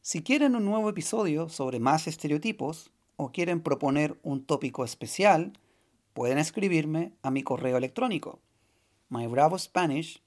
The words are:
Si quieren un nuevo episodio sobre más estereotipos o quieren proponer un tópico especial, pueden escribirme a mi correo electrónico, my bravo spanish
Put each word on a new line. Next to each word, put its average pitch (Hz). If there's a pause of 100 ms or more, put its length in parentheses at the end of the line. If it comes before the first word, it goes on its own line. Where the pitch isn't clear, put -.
Si -
quieren 269
un 214
nuevo 214
episodio 165
sobre 131
más 151
estereotipos 156 (240)
o 135
quieren 170
proponer 143
un 139
tópico 135
especial, 175 (640)
pueden 123
escribirme 160 (100)
a 135
mi 135
correo 127
electrónico, 165 (680)
my 117
bravo 147
spanish 165